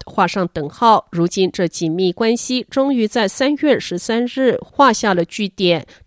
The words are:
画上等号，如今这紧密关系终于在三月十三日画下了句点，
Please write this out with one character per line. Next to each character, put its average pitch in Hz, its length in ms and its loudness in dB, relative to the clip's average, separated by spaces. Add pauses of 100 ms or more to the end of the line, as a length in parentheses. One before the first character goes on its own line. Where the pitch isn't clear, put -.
画 214 200 0
上 185 220 -2
等 151 220 -8
号， 220 420 2
如 170 160 0
今 185 240 -2
这 180 160 -2
紧 160 240 -4
密 185 180 0
关 226 240 0
系 247 360 -4
终 277 240 0
于 226 120 2
在 240 220 0
三 285 280 0
月 277 220 2
十 - 200 -6
三 233 260 -2
日 247 380 0
画 - 280 2
下 214 220 0
了 170 140 0
句 208 200 -6
点， 175 380 0 (220)